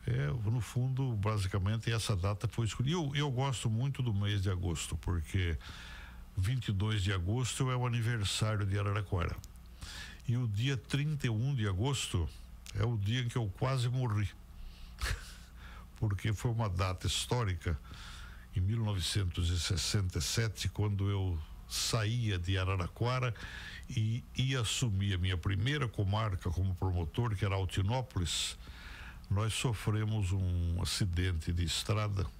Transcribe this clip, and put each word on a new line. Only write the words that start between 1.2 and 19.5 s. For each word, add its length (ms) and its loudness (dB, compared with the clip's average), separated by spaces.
essa 240 2
data 320 0
foi 200 0
escolhida. 280 0
Eu, 220 0
eu 140 2
gosto 400 0
muito 320 2
do 100 2
mês 300 2
de 80 4
agosto, 480 -2
porque 580 2
vinte 320 2
e 40 2
dois 300 2
de 80 2
agosto 600 0
é 60 2
o 100 2
aniversário 800 2
de 120 2
Araraquara. 560 0
E 80 4
o 100 2
dia 300 2
trinta 500 0
e 40 2
um 240 2
de 120 2
agosto 600 0
é 100 2
o 140 0
dia 220 0
em 80 0
que 80 -2
eu 220 0
quase 300 2
morri. 400 2
<laughs> 1000 -8
Porque 360 0
foi 160 0
uma 180 0
data 380 -2
histórica, 720 0
em 60 2
mil 240 2
novecentos 640 0
e 100 2